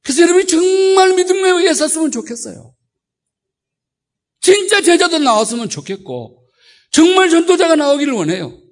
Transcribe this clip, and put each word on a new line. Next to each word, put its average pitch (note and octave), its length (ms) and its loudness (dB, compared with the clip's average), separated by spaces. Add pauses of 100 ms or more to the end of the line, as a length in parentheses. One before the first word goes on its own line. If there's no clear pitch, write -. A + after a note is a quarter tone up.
그래서 D4 220 0
여러분이 F4+ 240 2
정말 F#4+ 680 2
믿음의 F#4 360 0
의에 F4 220 0
섰으면 D#4 380 -2
좋겠어요. - 640 -14 (1700)
진짜 G4 400 2
제자들 E4+ 420 0
나왔으면 A3+ 460 -2
좋겠고 C3+ 800 -14 (420)
정말 F#4 380 4
전도자가 E4+ 460 2
나오기를 C#4+ 380 0
원해요. F#3 460 -6 (120)